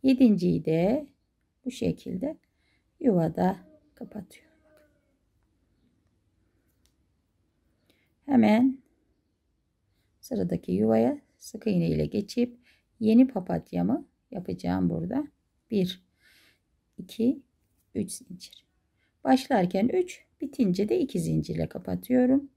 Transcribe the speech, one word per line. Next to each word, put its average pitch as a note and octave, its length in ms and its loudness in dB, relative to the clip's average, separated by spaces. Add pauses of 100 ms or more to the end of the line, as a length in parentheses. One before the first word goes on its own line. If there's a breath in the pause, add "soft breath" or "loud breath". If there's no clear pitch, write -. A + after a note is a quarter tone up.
Yedinciyi G3 600 4
de F#3+ 420 0 (580)
bu B3+ 60 -6
şekilde G#3+ 680 -6 (640)
yuvada F3+ 560 0 (380)
kapatıyorum. - 640 -18 (3750)
Hemen B3 560 4 (1400)
sıradaki F3+ 520 -4
yuvaya A3+ 480 2 (180)
sık - 280 -12
iğne F3 220 0
ile D3+ 180 0
geçip A#3+ 520 -4 (420 soft breath)
yeni A3+ 280 6
papatyamı F3+ 800 -4 (220)
yapacağım F3+ 600 -4
burada. F3 380 -6 (420)
Bir, F#3 340 -4 (920 soft breath)
iki, - 440 -2 (520)
üç - 180 -4
zincir. - 540 -18 (580)
Başlarken A#3 640 2
üç, - 360 -2 (160)
bitince G#3 480 -2
de - 120 0
iki C4 200 -2
zincirle A2 480 -2
kapatıyorum. B3+ 880 0